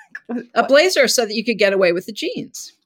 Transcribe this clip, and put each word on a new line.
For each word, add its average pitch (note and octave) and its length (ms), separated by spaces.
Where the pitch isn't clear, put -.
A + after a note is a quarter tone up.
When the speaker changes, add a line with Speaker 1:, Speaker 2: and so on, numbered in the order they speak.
Speaker 1:
<laughs> - 40
Speaker 2:
A A3+ 140
blazer D4+ 400
so - 180
that G#3 80
you A3+ 100
could A3+ 140
get G3 160
away F#3+ 200
with F3+ 120
the A#3 80
jeans. - 600